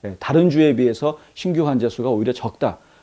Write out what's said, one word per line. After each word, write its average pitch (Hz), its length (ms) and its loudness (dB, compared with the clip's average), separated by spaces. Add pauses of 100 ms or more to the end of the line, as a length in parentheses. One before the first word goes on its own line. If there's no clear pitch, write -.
예, 95 140 -10
다른 165 320 2
주에 147 240 4
비해서 123 440 0 (160)
신규 165 320 -2
환자 120 220 0
수가 123 220 -4
오히려 110 220 0
적다. 113 460 -6 (240)